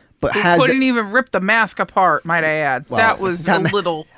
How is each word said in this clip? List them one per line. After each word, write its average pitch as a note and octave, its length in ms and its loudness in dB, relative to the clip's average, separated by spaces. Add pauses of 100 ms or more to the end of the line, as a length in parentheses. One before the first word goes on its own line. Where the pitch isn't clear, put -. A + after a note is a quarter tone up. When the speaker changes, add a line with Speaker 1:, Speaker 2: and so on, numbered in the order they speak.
(200)
Speaker 1:
but - 120 -2
Speaker 2:
Who G#3 80 -2
Speaker 1:
has G3+ 200 4
the B3+ 60 4
Speaker 2:
couldn't C4 160 2
even A#3+ 300 0
rip B3 180 -2
the F#3+ 100 -2
mask G#3+ 380 0
apart, F#3 480 0
might E3+ 180 0
I D#3 120 0
add. D3 340 -2
Speaker 1:
Well, B2 80 -2
Speaker 2:
That A3+ 220 2
was F3 240 -4
Speaker 1:
that G3 160 2
Speaker 2:
a - 40 -2
Speaker 1:
ma- D#3 80 0
Speaker 2:
little E3+ 340 -4 (120)